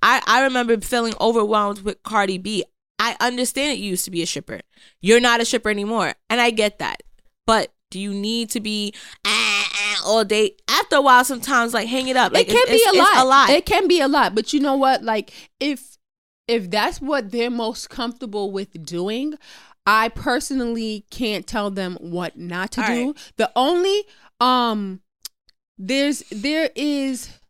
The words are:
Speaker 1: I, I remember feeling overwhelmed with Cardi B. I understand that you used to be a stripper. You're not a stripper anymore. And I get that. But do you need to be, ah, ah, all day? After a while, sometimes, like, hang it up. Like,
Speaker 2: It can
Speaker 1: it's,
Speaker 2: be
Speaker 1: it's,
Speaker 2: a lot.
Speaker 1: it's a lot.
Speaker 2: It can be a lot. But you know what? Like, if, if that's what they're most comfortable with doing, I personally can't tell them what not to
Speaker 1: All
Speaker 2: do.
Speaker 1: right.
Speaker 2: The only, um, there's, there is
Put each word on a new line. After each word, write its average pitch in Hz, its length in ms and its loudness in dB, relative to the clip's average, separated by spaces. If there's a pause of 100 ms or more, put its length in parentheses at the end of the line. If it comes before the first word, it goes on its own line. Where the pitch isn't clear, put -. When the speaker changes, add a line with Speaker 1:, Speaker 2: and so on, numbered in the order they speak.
Speaker 1:
I, 240 240 4
I 233 180 2
remember 247 380 0
feeling 233 400 -2
overwhelmed 208 600 0
with 208 200 -8
Cardi 202 340 -2
B. 196 280 -4 (340)
I 226 220 0
understand 254 500 -2
that 233 60 -2
you 196 140 -6
used 180 140 -4
to 190 60 -14
be 170 100 -4
a 165 60 -4
stripper. - 320 -10 (400)
You're 220 220 6
not 240 180 2
a 233 60 0
stripper 214 240 -2
anymore. 208 460 -2 (140)
And 240 120 0
I 240 80 2
get 214 300 -2
that. - 240 -8 (440)
But 220 240 2 (200)
do 185 80 -12
you 202 140 -6
need 214 360 -4
to 240 100 -4
be, 208 340 -6 (300)
ah, 208 500 0
ah, 202 320 -4
all 220 200 2
day? 214 320 0 (100)
After 311 300 2
a 277 40 4
while, 247 220 8
sometimes, 240 500 0
like, 226 140 -2
hang 262 220 -2
it 262 80 2
up. 247 160 2
Like, - 160 4
Speaker 2:
It - 20 2
can 480 120 6
Speaker 1:
it's, 508 80 2
Speaker 2:
be - 60 4
Speaker 1:
it's, 415 200 6
Speaker 2:
a - 20 6
lot. 359 140 4
Speaker 1:
it's 311 80 6
a 262 40 6
lot. 262 260 6
Speaker 2:
It 285 140 4
can 381 220 2
be 311 140 6
a 277 80 2
lot. 240 260 2
But 214 160 -2
you 302 80 2
know 269 160 2
what? 269 280 2
Like, 220 280 -4 (300)
if, 277 360 -6 (500)
if 226 220 -2
that's 214 300 -2
what 262 320 -4
they're 233 200 -2
most 226 380 -6
comfortable 214 600 -8
with 190 320 -10
doing, 220 520 -6 (500)
I 220 240 4
personally 233 1000 -4
can't 214 380 -6
tell 202 240 -4
them 185 300 -6
what 175 360 -8
not 175 360 -6
to - 80 -4
Speaker 1:
All 220 60 0
Speaker 2:
do. 240 200 -2
Speaker 1:
right. - 300 -10
Speaker 2:
The 220 180 0
only, 359 480 2 (360)
um, 226 600 0 (760)
there's, 269 420 0 (100)
there 285 460 -2
is 277 540 -2 (200)